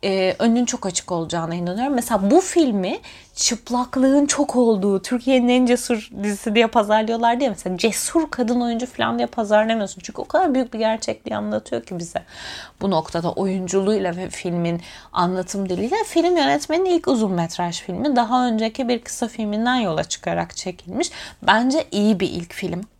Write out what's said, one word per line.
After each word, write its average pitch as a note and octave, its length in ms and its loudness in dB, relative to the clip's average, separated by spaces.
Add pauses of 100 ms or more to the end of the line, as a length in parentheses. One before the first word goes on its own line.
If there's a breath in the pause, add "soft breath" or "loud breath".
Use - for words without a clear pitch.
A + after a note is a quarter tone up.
Ee, F#3+ 340 2
önünün A#3 260 4
çok A#3+ 220 -4
açık F3+ 260 -4
olacağına E3 420 -4
inanıyorum. F#3+ 400 -2
Mesela A3+ 360 0
bu D#4+ 100 8
filmi B3+ 580 0 (360 loud breath)
çıplaklığın B3+ 920 2
çok C#4+ 300 0
olduğu, G3+ 460 4
Türkiye'nin B3 460 2
en B3 180 4
cesur A#3+ 440 0 (120)
dizisi G#3 320 -2
diye A3+ 120 6
pazarlıyorlar A3+ 760 2
diye C#4 100 0
mesela F#3 280 -6
cesur D#4 520 0
kadın B3 300 0
oyuncu A#3+ 260 -2
falan A#3 320 -2
diye A#3+ 80 0
pazarlamıyorsun. G#3+ 800 0
Çünkü - 160 -12
o - 40 -6
kadar E4 300 2
büyük B3+ 200 0
bir A3 40 -6
gerçekliği A3 580 -2
anlatıyor G#3+ 460 -4
ki F3+ 160 -8
bize. - 240 -8 (580 loud breath)
Bu G3 100 0
noktada E3 420 0
oyunculuğuyla F#3+ 840 0
ve F#3 140 -8
filmin E3+ 520 -4 (300 loud breath)
anlatım F#3 560 -2
diliyle A#3 360 0
film F4 320 2
yönetmenin D4 480 2
ilk F4 240 2
uzun A3 240 2
metraj F3 480 -2
filmi. A#3+ 360 -2
Daha A#3+ 300 2
önceki A3+ 420 -2
bir A#3+ 100 0
kısa - 300 -6
filminden A3+ 480 -2
yola E3 280 0
çıkarak E3+ 520 -6
çekilmiş. F#3 540 -6 (320 loud breath)
Bence B3 480 2
iyi G#3 300 2
bir F#3+ 100 0
ilk F3 220 -8
film. F3+ 280 -6 (200)